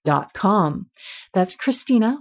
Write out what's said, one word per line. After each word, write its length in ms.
dot 280
com. 560
That's 200
Christina 680